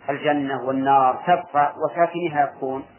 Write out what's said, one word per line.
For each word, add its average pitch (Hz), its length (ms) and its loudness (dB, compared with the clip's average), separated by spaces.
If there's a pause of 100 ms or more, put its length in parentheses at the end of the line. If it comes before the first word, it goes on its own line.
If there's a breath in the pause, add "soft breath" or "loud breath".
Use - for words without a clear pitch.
(100)
الجنة 139 520 -2
والنار 135 640 2
تبقى 147 480 2 (100)
وساكنها 170 580 -2
يبقون 135 420 -4 (140)